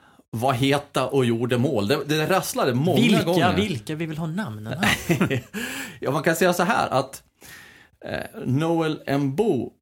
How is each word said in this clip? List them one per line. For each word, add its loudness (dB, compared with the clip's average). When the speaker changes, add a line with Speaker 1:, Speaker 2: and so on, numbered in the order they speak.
Speaker 1:
var 0
heta 0
och 2
gjorde 2
mål. 2
Det, 2
det 0
rasslade 0
många 2
Speaker 2:
Vilka, 4
Speaker 1:
gånger. 2
Speaker 2:
vilka? -2
Vi -6
vill -8
ha -4
namnen -8
här. 0
Speaker 1:
<laughs> -12
Ja, -2
man -2
kan 2
säga 4
så 0
här 2
att, -2
eh, -8
Noel 0
M'Bo 0